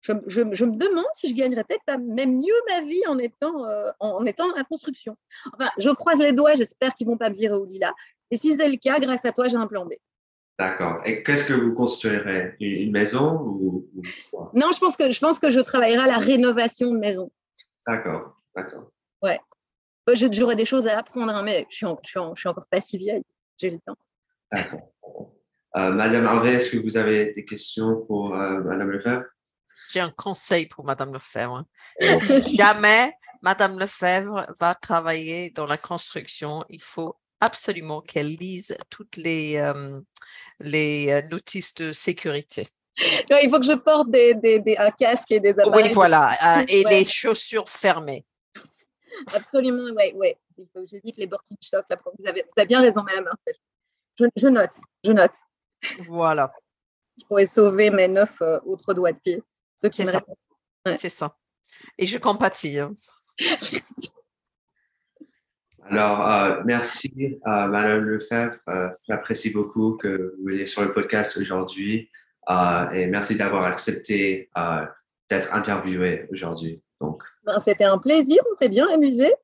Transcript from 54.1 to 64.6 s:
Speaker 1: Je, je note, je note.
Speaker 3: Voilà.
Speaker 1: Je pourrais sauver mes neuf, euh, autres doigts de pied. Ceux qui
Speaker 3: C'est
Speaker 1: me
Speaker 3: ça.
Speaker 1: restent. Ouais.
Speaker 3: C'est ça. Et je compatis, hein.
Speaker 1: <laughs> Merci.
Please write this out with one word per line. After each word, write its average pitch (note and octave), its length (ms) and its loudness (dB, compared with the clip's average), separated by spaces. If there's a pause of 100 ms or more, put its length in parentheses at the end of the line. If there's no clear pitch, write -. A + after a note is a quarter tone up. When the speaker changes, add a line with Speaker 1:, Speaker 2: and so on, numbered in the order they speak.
Speaker 1:
Je, A#3+ 60 4 (120)
je A3+ 120 6
note, A3 260 4 (300)
je G#3 80 4
note. F#3 200 6 (760)
Speaker 3:
Voilà. E3 440 0 (640)
Speaker 1:
Je - 60 -20
pourrais G3+ 220 4
sauver G#3 440 4
mes F#3+ 180 4
neuf, G3 340 2
euh, D#3+ 240 0
autres F#3+ 260 -6
doigts F3+ 200 0
de D#3+ 60 -8
pied. F3+ 240 -4 (340)
Ceux G#3 120 0
qui - 140 -4
Speaker 3:
C'est F#3 60 0
Speaker 1:
me F3+ 40 0
Speaker 3:
ça. F#3 60 2
Speaker 1:
restent. - 100 -6 (560)
Ouais. - 140 -2
Speaker 3:
C'est F3+ 100 -6
ça. - 300 -8 (580)
Et F#3 100 -2
je A3 120 -4
compatis, E3+ 600 0
hein. C#3+ 140 -4 (240)
Speaker 1:
<laughs> - 240 -18
Merci. - 680 -6 (1700)